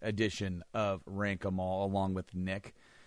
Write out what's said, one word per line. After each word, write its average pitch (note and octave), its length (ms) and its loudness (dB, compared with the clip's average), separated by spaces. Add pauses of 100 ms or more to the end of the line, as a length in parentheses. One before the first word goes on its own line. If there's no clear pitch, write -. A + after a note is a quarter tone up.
edition G#2 600 0 (120)
of G2+ 320 0
Rank G2 400 -2
'em F#2+ 120 2
All, F#2+ 280 2
along G2 260 2
with F#2 220 -4
Nick. F#2 400 -4 (320)